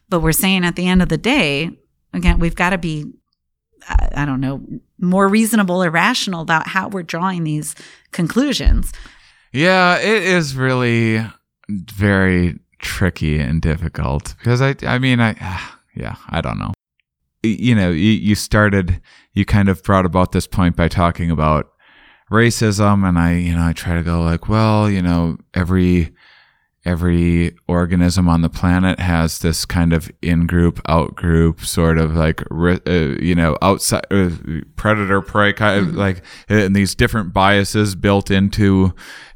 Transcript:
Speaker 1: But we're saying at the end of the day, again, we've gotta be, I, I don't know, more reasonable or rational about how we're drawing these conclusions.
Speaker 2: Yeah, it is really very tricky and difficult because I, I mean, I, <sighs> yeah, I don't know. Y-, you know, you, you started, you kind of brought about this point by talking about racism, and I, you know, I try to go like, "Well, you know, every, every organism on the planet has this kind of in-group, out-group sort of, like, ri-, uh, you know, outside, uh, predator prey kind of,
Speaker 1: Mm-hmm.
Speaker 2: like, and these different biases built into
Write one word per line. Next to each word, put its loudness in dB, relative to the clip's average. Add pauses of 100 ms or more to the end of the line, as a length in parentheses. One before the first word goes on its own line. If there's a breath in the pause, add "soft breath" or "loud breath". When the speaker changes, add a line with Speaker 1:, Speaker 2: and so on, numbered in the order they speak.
Speaker 1:
But 0
we're 0
saying 0
at -2
the -4
end 4
of 0
the -2
day, 0 (420)
again, 0
we've 0
gotta 0
be, -6 (800)
I, 0
I -2
don't -4
know, -6 (380)
more 2
reasonable 0
or 0
rational -2
about -2
how -4
we're -8
drawing -4
these -4 (380 loud breath)
conclusions. 0 (640 loud breath)
Speaker 2:
Yeah, 4
it 0
is 0
really 0 (460)
very 0 (220)
tricky -2
and -2
difficult -4
because 0
I, 0
I -4
mean, 0
I, 0 (480 loud breath)
<sighs> -20
yeah, -10 (140)
I -4
don't -6
know. -6 (680)
Y-, 0
you 2
know, 2
you, 2
you 2
started, 0 (340 soft breath)
you 0
kind 2
of -2
brought 2
about 0
this -2
point 0
by 2
talking -2
about 0 (600 soft breath)
racism, 2
and 2
I, 2
you 0
know, 0
I 0
try -6
to -2
go -2
like, -2
"Well, 2
you -2
know, 0 (160)
every, 2 (720 soft breath)
every 0 (120)
organism 2
on 4
the 2
planet 0
has -2
this -4
kind 0
of -2 (100)
in-group, 0
out-group 0
sort 0
of, 0
like, 0
ri-, 0
uh, 0
you 0
know, 2
outside, 0
uh, 2 (460)
predator 0
prey 0
kind 0
of, 0
Speaker 1:
Mm-hmm. -6
Speaker 2:
like, -2 (260 loud breath)
and 2
these 2
different -2
biases 2
built 0
into 2 (420 loud breath)